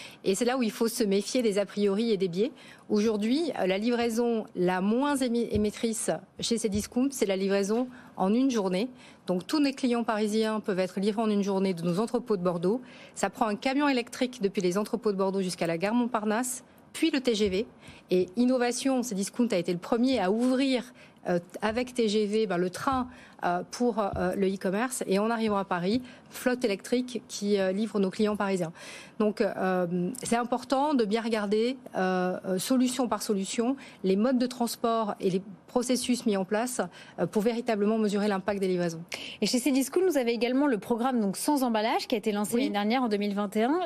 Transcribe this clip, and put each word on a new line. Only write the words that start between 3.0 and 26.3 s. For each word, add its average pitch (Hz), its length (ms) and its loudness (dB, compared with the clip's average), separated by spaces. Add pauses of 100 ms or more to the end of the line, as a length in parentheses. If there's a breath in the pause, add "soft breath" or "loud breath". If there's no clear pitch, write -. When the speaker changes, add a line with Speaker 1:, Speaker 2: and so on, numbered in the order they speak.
Speaker 1:
euh, 190 80 0
la 185 120 2
livraison 233 640 0 (140)
la 180 240 2
moins 247 340 2
émi-, 240 360 0
émettrice 214 600 0 (300)
chez 233 160 0
Cdiscount, 214 540 0
c'est - 140 -2
la 196 120 2
livraison 196 500 0 (300 loud breath)
en 190 160 2
une 262 180 2
journée. 196 380 0 (360 loud breath)
Donc 180 220 -2
tous 311 120 0
les 277 120 2
clients 240 320 0
parisiens 220 560 0
peuvent 196 200 -2
être 185 200 -2
livrés 202 220 0
en 220 80 0
une 202 140 2
journée 190 300 0
de 165 100 -6
nos 175 180 0
entrepôts 233 340 -2
de 180 80 -2
Bordeaux. 180 380 0 (340 loud breath)
Ça 196 140 0
prend 226 180 0
un 208 80 -2
camion 269 320 0
électrique 254 540 -2
depuis 196 200 0
les 180 160 2
entrepôts 208 360 0
de 190 40 -6
Bordeaux 190 240 0
jusqu'à 180 240 -4
la 165 120 0
gare 196 160 0
Montparnasse, 233 720 0 (260 loud breath)
puis - 180 0
le 302 120 0
T 240 140 2
G 208 120 2
V. 190 180 -2 (440 loud breath)
Et 185 260 2
innovation, 247 680 2
Cdiscount 214 500 -2
a 208 40 2
été 175 160 0
le 180 80 -2
premier 247 400 0
à 180 100 0
ouvrir, 254 540 2 (460 loud breath)
euh, 175 100 2 (220)
avec 240 320 -2
T 226 160 2
G 214 160 2
V, 214 220 0
ben, 185 100 -2
le 180 120 0
train, 254 380 -2 (380 loud breath)
euh, 175 160 0 (100)
pour, 240 280 0
euh, 185 360 0
le 196 120 2
e-commerce. 202 600 -2
Et 190 100 2
en 214 120 0
arrivant 226 280 0
à 190 80 -2
Paris, 185 360 0 (280 loud breath)
flotte 254 360 -2